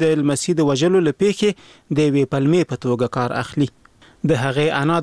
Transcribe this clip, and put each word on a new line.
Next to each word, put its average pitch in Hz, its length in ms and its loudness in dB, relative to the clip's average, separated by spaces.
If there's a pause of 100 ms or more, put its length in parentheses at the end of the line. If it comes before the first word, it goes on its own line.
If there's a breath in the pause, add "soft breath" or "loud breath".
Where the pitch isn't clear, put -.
د 156 200 2
لمسي 143 360 -2
د 151 120 2
وژلو 170 360 2
له 147 60 0 (100)
پیښې 202 280 2 (460 loud breath)
د - 20 0 (100)
یوې 139 160 2 (100)
پلمې 147 280 2 (100)
په 127 120 -8
توګه 123 220 0 (120)
کار 120 260 -4
اخلي. 143 240 -2 (600 soft breath)
د - 0 - (140)
هغې 139 220 0 (160)
انا 165 200 0